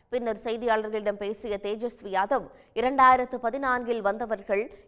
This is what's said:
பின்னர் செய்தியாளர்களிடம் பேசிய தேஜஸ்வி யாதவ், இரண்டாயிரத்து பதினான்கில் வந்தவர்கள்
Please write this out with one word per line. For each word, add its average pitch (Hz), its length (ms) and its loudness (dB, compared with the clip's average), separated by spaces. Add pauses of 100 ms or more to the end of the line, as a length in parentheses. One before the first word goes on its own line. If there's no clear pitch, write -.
(120)
பின்னர் 233 320 -2
செய்தியாளர்களிடம் 220 800 0
பேசிய 214 320 -4 (100)
தேஜஸ்வி 214 520 -6
யாதவ், 202 280 2 (360)
இரண்டாயிரத்து 254 640 6
பதினான்கில் 247 640 -2
வந்தவர்கள் 214 540 -2 (260)